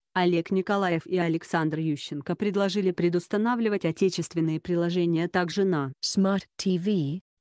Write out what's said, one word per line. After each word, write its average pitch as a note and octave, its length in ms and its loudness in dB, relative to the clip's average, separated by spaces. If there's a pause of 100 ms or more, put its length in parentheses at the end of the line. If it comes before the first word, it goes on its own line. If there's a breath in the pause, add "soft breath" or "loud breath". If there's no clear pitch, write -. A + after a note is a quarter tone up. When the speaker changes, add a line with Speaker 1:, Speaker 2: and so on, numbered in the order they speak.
(140)
Speaker 1:
Олег F3 380 2
Николаев F#3+ 560 0
и F#3 100 0
Александр E3 640 0
Ющенко D3 560 -4
предложили G3 560 0
предустанавливать G3+ 920 0
отечественные D#3+ 760 0
приложения E3+ 680 0
также F3 360 0
на D3+ 280 0 (140)
Speaker 2:
Smart G3 380 0 (140)
T F#3 200 0
V, F3 440 -2 (200)